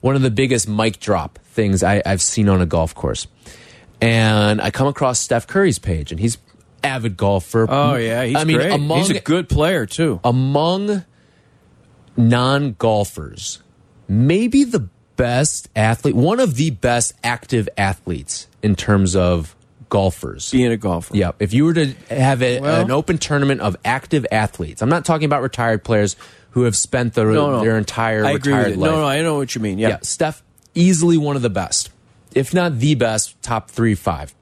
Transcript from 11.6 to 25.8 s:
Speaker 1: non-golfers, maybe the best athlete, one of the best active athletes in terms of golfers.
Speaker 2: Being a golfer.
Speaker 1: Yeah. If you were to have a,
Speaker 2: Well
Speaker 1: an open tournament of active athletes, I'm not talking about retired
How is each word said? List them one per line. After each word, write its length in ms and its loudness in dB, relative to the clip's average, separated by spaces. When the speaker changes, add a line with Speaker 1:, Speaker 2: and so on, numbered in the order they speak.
Speaker 1:
non-golfers, 1400 0
maybe 560 2
the 260 -2
best 600 0
athlete, 400 2
one 240 2
of 160 2
the 160 0
best 420 -2
active 540 -2
athletes 680 -4
in 120 2
terms 400 2
of 400 0
golfers. 640 -2
Speaker 2:
Being 200 2
a 60 -2
golfer. 380 -4
Speaker 1:
Yeah. 240 2
If 140 -2
you 120 4
were 80 2
to 200 0
have 320 2
a, 180 0
Speaker 2:
Well 220 0
Speaker 1:
an 100 0
open 260 0
tournament 440 0
of 140 -2
active 460 -2
athletes, 500 -4
I'm 80 0
not 160 0
talking 200 0
about 180 0
retired 400 -2